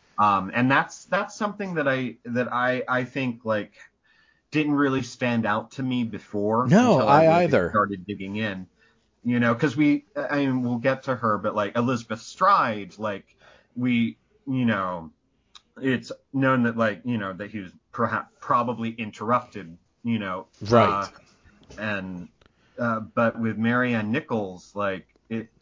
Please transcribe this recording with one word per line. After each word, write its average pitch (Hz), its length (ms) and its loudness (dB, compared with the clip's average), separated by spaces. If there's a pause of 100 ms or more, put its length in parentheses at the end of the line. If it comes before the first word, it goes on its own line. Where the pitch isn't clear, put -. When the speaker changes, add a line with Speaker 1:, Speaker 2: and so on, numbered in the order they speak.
(180)
Speaker 1:
body. 104 180 4
Um, 95 180 -2
and 127 180 2
that's, 156 340 0
that's - 300 -4
something 202 380 -6
that 147 160 0
I, 131 340 -2
that 120 300 -2
I, 123 340 0
I 127 160 0
think, 127 400 -6
like, 107 300 -2 (760)
didn't 147 240 0
really 135 260 2
stand 120 440 -2
out 110 260 -2
to 135 120 -8
me 127 220 -2
before 107 600 -2
Speaker 2:
No, 220 260 6
Speaker 1:
until 123 160 4
I 139 60 8
Speaker 2:
I 156 100 8
Speaker 1:
really 170 180 6
Speaker 2:
either. 110 280 4
Speaker 1:
started 101 360 0
digging 95 300 -8
in, 98 300 -6 (580)
you 120 160 2
know, 120 120 4
'cause 135 220 0
we, 147 300 2 (100)
I 143 220 -4
mean, 131 260 0
we'll 120 140 0
get 131 260 0
to 131 120 -2
her, 110 220 0
but, 98 160 -2
like, 101 220 -2
Elizabeth 120 460 -2
Stride, 123 760 0
like, 101 280 -6 (500)
we, 120 420 0 (300)
you 131 180 0
know, 92 460 -2 (680)
it's 127 320 -2 (180)
known 131 320 2
that, 117 140 0
like, 107 260 0
you 123 140 -2
know, 98 160 -6
that 101 180 -12
he 107 80 -10
was 90 140 -12 (180)
perhaps 113 480 -4
probably 117 520 -2
interrupted, 107 840 -6 (240)
you 117 180 -2
know, 95 280 -6 (140)
Speaker 2:
Right. 107 260 6
Speaker 1:
uh, 98 200 -2 (720)
and, 95 500 -8 (480)
uh, 117 220 -2
but 113 400 0
with 113 180 -2
Marianne 117 540 0
Nichols, 104 640 -6
like, 98 320 -4 (220)
it, 113 200 -8 (120)